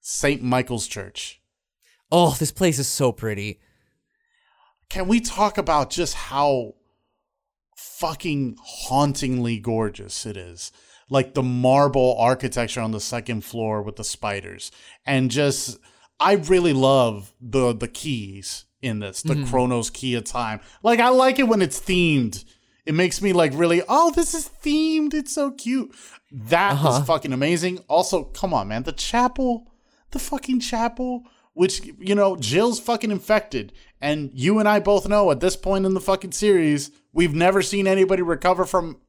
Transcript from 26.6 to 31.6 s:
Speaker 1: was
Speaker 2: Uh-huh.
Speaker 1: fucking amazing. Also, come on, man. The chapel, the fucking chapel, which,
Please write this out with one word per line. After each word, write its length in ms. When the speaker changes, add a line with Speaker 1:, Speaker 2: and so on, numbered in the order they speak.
Speaker 1:
was 220
Speaker 2:
Uh-huh. 80
Speaker 1:
fucking 280
amazing. 460
Also, 360
come 280
on, 160
man. 140
The 100
chapel, 800
the 80
fucking 420
chapel, 640
which, 280